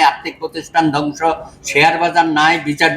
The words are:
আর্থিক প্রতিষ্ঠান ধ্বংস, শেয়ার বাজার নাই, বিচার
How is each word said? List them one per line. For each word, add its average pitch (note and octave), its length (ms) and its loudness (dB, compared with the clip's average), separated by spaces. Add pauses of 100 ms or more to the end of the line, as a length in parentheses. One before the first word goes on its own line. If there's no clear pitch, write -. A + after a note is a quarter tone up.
(100)
আর্থিক D3+ 280 -10
প্রতিষ্ঠান D#3+ 460 -4 (100)
ধ্বংস, D3 260 -4 (480)
শেয়ার D#3 340 4
বাজার E3+ 240 2 (120)
নাই, D#3 160 4 (120)
বিচার D3 300 0